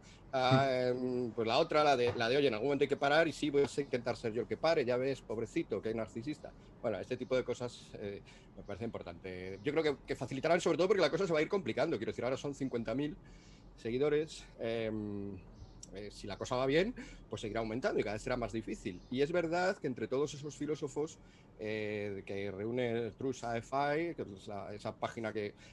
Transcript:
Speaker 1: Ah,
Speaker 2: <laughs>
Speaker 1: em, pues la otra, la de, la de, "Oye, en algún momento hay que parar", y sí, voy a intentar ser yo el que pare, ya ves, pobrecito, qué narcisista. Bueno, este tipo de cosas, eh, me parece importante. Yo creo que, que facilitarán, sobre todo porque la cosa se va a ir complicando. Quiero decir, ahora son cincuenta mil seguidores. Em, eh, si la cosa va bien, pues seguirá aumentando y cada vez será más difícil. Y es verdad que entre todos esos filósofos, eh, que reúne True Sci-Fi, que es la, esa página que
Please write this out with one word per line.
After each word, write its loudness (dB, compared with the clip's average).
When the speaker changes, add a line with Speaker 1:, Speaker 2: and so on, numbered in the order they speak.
Speaker 1:
Ah, 6
Speaker 2:
<laughs> 4
Speaker 1:
em, 0
pues 0
la 4
otra, 6
la 8
de, 4
la 4
de, 4
"Oye, 6
en 4
algún 0
momento 2
hay 4
que 2
parar", 6
y -2
sí, -2
voy 4
a 0
intentar -2
ser -4
yo 0
el -4
que -2
pare, 4
ya 4
ves, 0
pobrecito, -2
qué -2
narcisista. -6
Bueno, -2
este -4
tipo -2
de 4
cosas, -6
eh, -8
me -14
parece -8
importante. -8
Yo -2
creo 2
que, 2
que -4
facilitarán, 2
sobre 4
todo 6
porque 4
la 6
cosa 2
se 0
va 4
a 6
ir 2
complicando. 2
Quiero -2
decir, -4
ahora 0
son -4
cincuenta -2
mil -2
seguidores. 0
Em, -2
eh, -10
si -12
la -6
cosa -2
va 2
bien, 4
pues -6
seguirá -2
aumentando 0
y 2
cada -4
vez -6
será -2
más -2
difícil. -6
Y 0
es 2
verdad 0
que -6
entre -4
todos 0
esos -10
filósofos, -4
eh, -4
que -4
reúne -2
True -4
Sci-Fi, 0
que -6
es -16
la, -8
esa -6
página -4
que -4